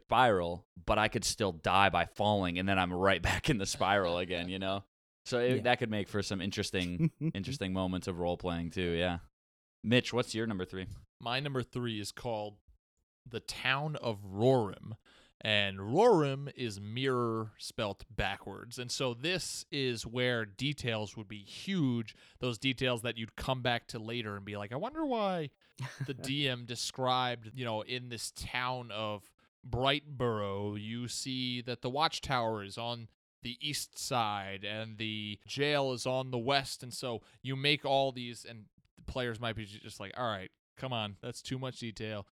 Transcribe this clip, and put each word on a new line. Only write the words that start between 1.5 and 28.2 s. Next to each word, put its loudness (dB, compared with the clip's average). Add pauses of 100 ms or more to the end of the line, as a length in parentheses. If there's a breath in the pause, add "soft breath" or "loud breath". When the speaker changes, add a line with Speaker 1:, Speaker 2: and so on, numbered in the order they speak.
Speaker 1:
die 6
by 4
falling, 2
and 2
then 6
I'm 4
right 6
<laughs> 2
back 0
in 4
the 0
spiral 2
again," -2
you -4
know? -2 (400)
So 0
it, 4
Speaker 2:
Yeah. 0
Speaker 1:
that 4
could -2
make 0
for 0
some -2
interesting, 0 (100)
Speaker 2:
<laughs> -2
Speaker 1:
interesting -4
moments 0
of -4
role-playing, 0
too, 0
yeah. 2 (640)
Mitch, 4
what's 0
your 0
number -2
three? -6 (320)
Speaker 3:
My -2
number -2
three -4
is -6
called -6 (760)
The -6
Town -2
of -2 (140)
Rorim. 4 (500 soft breath)
And 2
Rorim 4
is -4
mirror 0
spelt -4 (120)
backwards. -4
And -6
so 0
this -4
is -2
where 0
details -2
would -10
be -12
huge, 0 (260 soft breath)
those -2
details 2
that -4
you'd -8
come -2
back 0
to -8
later -4
and -10
be -6
like, -6
"I -6
wonder -4
why 0 (560 soft breath)
the -4
Speaker 2:
<laughs> -
Speaker 3:
D 0
M 0
described, 0
you -4
know, 0
in -6
this -6